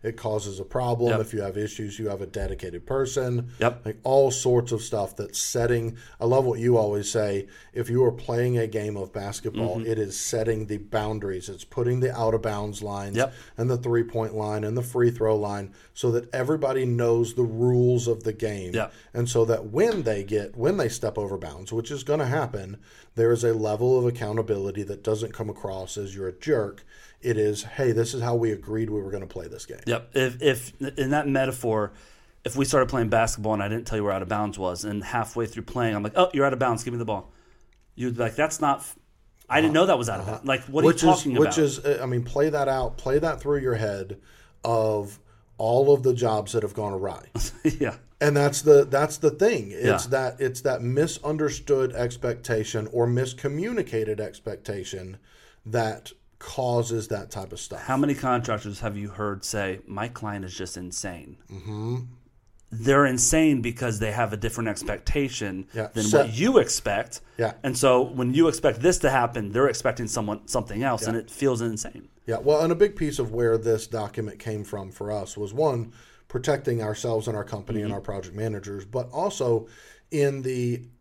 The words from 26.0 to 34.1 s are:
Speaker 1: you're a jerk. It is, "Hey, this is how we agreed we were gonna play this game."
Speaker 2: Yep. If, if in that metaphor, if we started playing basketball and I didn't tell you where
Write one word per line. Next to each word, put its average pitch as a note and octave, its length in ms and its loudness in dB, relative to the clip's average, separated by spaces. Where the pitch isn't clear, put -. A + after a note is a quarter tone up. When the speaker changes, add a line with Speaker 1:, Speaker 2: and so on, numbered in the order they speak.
Speaker 1:
you're G2 140 -8
a F2+ 100 -8
jerk. A#2 480 0
It A#2 160 0
is, G#2 260 2
"Hey, B2+ 300 0
this A#2 200 0
is B2 80 -4
how A#2+ 140 0
we A2+ 160 2
agreed G#2+ 380 -4
we G#2 120 -2
were G2 80 -8
gonna G2 160 -6
play E2+ 220 -12
this - 180 -14
game." - 220 -14
Speaker 2:
Yep. A#2 260 -2
If, B2+ 280 0
if C3 320 2
in C3 140 0
that D3 180 2
metaphor, B2 640 0
if B2 120 -6
we C#3 80 4
started C3 240 4
playing A#2+ 200 0
basketball A2 440 2
and G2+ 100 0
I G2+ 60 -2
didn't A2+ 180 -4
tell A2+ 100 -4
you G#2 60 -2
where G2+ 100 0